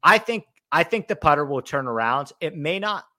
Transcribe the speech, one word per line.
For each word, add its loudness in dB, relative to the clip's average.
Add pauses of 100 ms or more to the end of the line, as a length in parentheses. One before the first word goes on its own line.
I 8
think, -4 (260)
I 2
think -4
the -2
putter 2
will -4
turn -6
around. -2 (100)
It -6
may -4
not -6 (140)